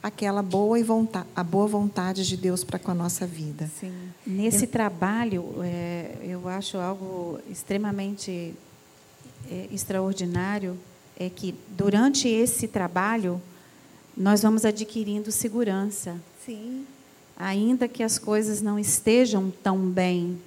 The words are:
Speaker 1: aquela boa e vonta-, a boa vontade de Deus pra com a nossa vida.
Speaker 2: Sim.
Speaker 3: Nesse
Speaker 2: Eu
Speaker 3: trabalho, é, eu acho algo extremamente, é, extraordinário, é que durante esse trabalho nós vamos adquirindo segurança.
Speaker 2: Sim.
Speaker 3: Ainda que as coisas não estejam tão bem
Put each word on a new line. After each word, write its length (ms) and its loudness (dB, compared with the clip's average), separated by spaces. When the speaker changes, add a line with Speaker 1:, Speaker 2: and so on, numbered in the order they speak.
Speaker 1:
aquela 400 -2
boa 360 4
e 40 4
vonta-, 440 2
a 80 0
boa 220 4
vontade 600 0
de 100 -2
Deus 280 0
pra 140 -4
com 120 -4
a 40 0
nossa 320 -2
vida. 520 -6
Speaker 2:
Sim. 140 -10
Speaker 3:
Nesse 380 2
Speaker 2:
Eu 60 -4
Speaker 3:
trabalho, 760 0
é, 640 -6
eu 240 -6
acho 300 -6
algo 600 -6
extremamente, 1040 -4
é, 220 -10
extraordinário, 1040 -2
é 120 -4
que 240 -8
durante 600 4
esse 380 2
trabalho 760 0
nós 260 6
vamos 220 6
adquirindo 680 -2
segurança. 840 -2
Speaker 2:
Sim. 420 -10
Speaker 3:
Ainda 500 2
que 160 -4
as 160 0
coisas 440 0
não 160 0
estejam 720 4
tão 160 2
bem 680 2